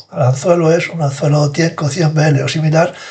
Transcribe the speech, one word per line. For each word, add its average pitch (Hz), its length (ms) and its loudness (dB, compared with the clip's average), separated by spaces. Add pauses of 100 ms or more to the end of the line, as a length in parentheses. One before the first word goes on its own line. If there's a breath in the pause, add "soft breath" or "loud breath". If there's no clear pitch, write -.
(100)
El 170 120 -4
anzuelo 160 500 2
es 170 160 0
un 165 140 -8
anzuelo 147 500 0
Tienco 165 380 -2
cien 156 240 0
B 151 140 2
L 135 140 2
o 131 60 -2
similar 160 460 0 (160 loud breath)